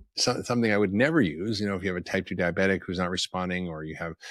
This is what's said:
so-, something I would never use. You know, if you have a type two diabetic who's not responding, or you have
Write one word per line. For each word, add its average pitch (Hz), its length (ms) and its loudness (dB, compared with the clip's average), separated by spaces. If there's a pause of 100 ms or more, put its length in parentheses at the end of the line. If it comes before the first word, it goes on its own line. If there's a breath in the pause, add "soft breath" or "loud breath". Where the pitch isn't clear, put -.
(160)
so-, - 260 0
something 117 300 2
I 101 60 4
would 101 160 2
never 143 260 4
use. 98 400 0
You 104 80 0
know, 101 60 0
if 90 80 -4
you 98 60 -2
have 90 120 -2
a - 0 -
type 95 260 -2
two 92 100 -4
diabetic 92 500 2
who's 90 120 -4
not 90 120 0
responding, 90 580 -4
or 78 140 -8
you 78 140 -10
have 82 180 -8 (160 loud breath)